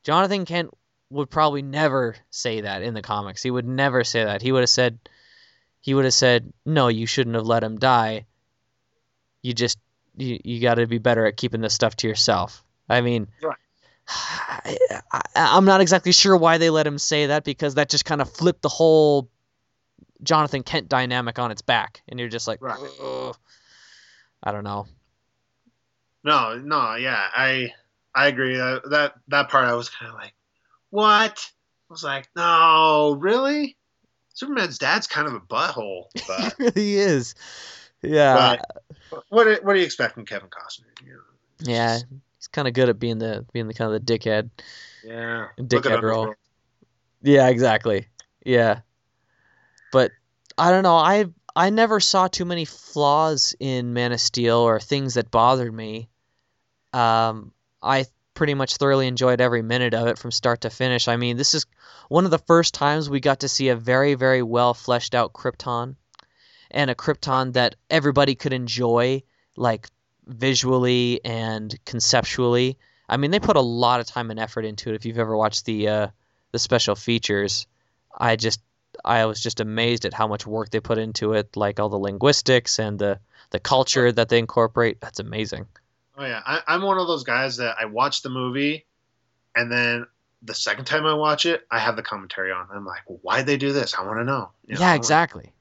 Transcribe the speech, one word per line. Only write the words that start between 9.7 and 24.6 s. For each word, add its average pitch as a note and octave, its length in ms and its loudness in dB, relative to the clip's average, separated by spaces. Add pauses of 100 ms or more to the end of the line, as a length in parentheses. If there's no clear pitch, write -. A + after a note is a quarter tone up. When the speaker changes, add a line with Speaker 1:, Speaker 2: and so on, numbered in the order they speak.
Speaker 1:
you, B2 280 -8
you A#2 160 -8
gotta A#2 260 4
be A#2 120 -2
better A2+ 280 2
at G#2 100 0
keeping A#2 240 -4
this A2 140 -2
stuff A2+ 220 0
to A2+ 120 -4
yourself." F#2+ 540 -2 (260)
I B2 120 4
mean, A#2+ 280 -2 (140)
Speaker 2:
Right. D3+ 140 -6 (240)
Speaker 1:
<sighs> - 280 -20
I, - 720 -8 (340)
I, - 100 -4 (120)
I'm D#3+ 300 6
not F#3+ 160 8
exactly F3+ 320 4
sure F#3+ 240 6
why E3 220 4
they E3 120 4
let D#3 160 2
him D3 120 -4
say D3 280 0
that, D3 180 0
because C#3+ 300 -4
that C#3+ 140 2
just - 160 0
kinda C#3+ 200 -2
flipped - 380 -2
the D#3 60 -2
whole D3+ 600 4 (960)
Jonathan D3 400 0
Kent C#3+ 260 -6
dynamic B2 500 -2
on A#2+ 120 -4
its G#2 120 -12
back. - 460 -2
And B2 120 -14
you're A#2+ 80 -8
just A2+ 200 -8
like, A2 140 -8
Speaker 2:
Right. A#2+ 160 -8 (240)
Speaker 1:
"Ugh." C3 340 -10 (1040)
I G2+ 100 -6
don't G#2 120 -10